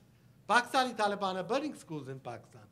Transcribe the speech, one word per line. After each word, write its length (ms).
Pakistani 480
Taliban 400
are 80
burning 320
schools 320
in 120
Pakistan. 420